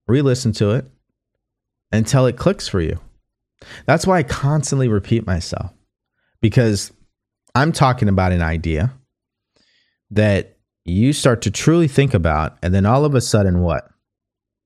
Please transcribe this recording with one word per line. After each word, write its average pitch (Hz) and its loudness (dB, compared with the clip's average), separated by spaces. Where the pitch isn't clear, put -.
re-listen 127 0
to 104 0
it, 139 -4
until 123 2
it 120 -2
clicks - -2
for 92 -4
you. 82 -6
That's 170 2
why 185 2
I 143 -2
constantly 139 -2
repeat 110 0
myself, - -6
because 110 0
I'm 147 2
talking 127 0
about 92 2
an 87 0
idea 82 -2
that 104 0
you 107 0
start 120 0
to 101 -4
truly 165 2
think 139 0
about, 78 -2
and 90 -2
then 98 2
all 135 2
of 143 0
a 117 2
sudden, 95 0
what? 82 -2